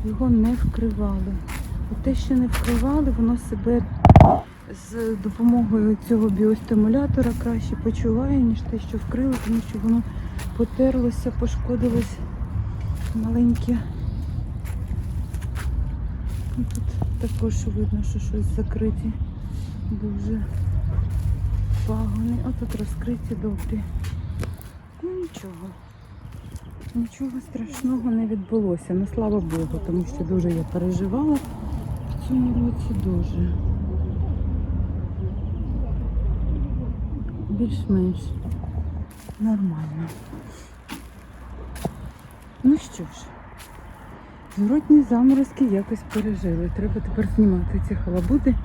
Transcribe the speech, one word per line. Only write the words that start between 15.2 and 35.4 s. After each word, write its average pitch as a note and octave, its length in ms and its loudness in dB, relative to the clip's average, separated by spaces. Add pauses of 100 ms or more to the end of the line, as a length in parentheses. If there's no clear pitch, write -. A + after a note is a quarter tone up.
Ну, A#3+ 80 -2 (100)
тут - 80 -2 (380)
також A3+ 440 0
видно, G#3 380 0
що - 160 -2
щось G#3 360 -2
закриті. A3 560 -2 (800)
Дуже G#3 500 -4 (1500)
пагони. A3 500 0 (100)
А B3+ 120 -4
тут A3+ 200 -4
розкриті, A3+ 640 -4
добрі. G#3 400 -4 (1200)
Ну, F4 60 -6
нічого. G3 580 -10 (1300)
Нічого B3 460 -4
страшного B3 680 -4
не A3+ 160 2
відбулося. G3 680 -2
Ну, F#3+ 200 2
слава G#3 260 2
Богу, D#3+ 460 -2
тому F3 200 0 (100)
що E3+ 80 -4
дуже F3 280 2
я D#3+ 120 0
переживала F#3+ 680 0
в - 960 -4
цьому B3 260 2
році, A#3 500 2
дуже. F3+ 500 2 (4000)